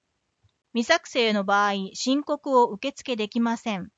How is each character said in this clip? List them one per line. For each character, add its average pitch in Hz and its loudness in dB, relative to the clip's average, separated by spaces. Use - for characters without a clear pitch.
未 233 0
作 330 2
成 226 2
の 202 0
場 202 2
合、 202 0
申 277 -2
告 294 0
を 240 6
受 262 -6
付 - -8
で 214 -4
き 233 -4
ま 233 0
せ 214 -6
ん。 175 -10